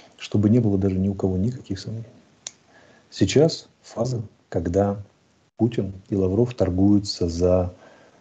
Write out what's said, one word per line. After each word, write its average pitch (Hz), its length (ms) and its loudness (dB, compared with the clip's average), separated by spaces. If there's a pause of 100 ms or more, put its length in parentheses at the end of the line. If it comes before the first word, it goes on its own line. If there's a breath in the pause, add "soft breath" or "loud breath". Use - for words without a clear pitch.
(160 loud breath)
чтобы 104 340 0
не 123 100 4
было 101 180 2
даже 95 200 0
ни 95 100 0
у 98 60 -2
кого 95 220 -2
никаких 104 420 -4
сомнений. 113 280 -10 (1040 soft breath)
Сейчас 143 580 2 (140)
фаза, 117 400 -6 (260)
когда 95 480 0 (600)
Путин 110 360 -2 (160)
и 107 80 -4
Лавров 98 380 0
торгуются 98 760 2
за 90 440 0 (480 soft breath)